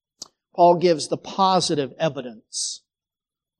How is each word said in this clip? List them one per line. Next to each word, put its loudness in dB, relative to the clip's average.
Paul 6
gives 0
the -4
positive -2
evidence -8